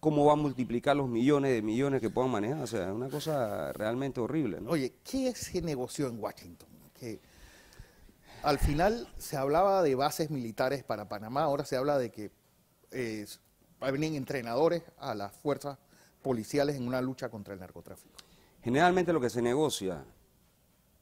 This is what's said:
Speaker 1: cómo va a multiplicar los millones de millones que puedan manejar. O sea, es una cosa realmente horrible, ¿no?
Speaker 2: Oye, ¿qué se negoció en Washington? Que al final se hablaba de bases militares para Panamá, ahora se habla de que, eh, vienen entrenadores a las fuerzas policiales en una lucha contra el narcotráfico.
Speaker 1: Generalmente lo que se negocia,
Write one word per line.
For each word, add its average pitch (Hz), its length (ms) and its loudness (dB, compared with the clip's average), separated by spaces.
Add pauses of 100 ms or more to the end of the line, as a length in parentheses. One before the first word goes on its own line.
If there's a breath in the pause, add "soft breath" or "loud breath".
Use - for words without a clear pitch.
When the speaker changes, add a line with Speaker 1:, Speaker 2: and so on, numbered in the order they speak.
Speaker 1:
cómo 151 260 4
va 151 80 8
a - 20 4
multiplicar 131 580 2
los 139 140 0
millones 135 440 4
de 113 100 2
millones 127 400 2
que 110 80 0
puedan 127 200 0
manejar. 120 320 0
O 123 40 -6
sea, 104 220 -2
es 95 60 -2
una 123 140 -4
cosa 127 640 -2
realmente 123 480 -2
horrible, 117 400 -2
¿no? 107 120 -6
Speaker 2:
Oye, 139 200 -2 (100)
¿qué 262 320 -2
se - 280 -6
negoció 139 460 -2
en 117 140 -8
Washington? 95 460 -12 (240)
Que 117 280 -12 (1200 loud breath)
al 147 160 2
final 185 580 2
se - 220 -8
hablaba 180 440 4
de 143 120 4
bases 143 360 0
militares 131 540 -2
para 104 240 -6
Panamá, 110 360 -4
ahora 143 200 0
se 135 120 -4
habla 143 220 2
de 120 120 -2
que, 104 200 -12 (600)
eh, 110 360 -6 (640)
vienen 156 240 0
entrenadores 143 680 0 (160)
a 131 160 -6
las 101 180 -6
fuerzas 143 460 -4 (420 soft breath)
policiales 139 560 0
en 123 100 -4
una 127 140 -2
lucha 127 300 -4
contra 101 240 -10
el 95 60 -12
narcotráfico. - 540 -18 (480 soft breath)
Speaker 1:
Generalmente 175 520 4
lo 156 60 4
que 120 100 2
se 120 100 -2
negocia, 120 640 0 (960)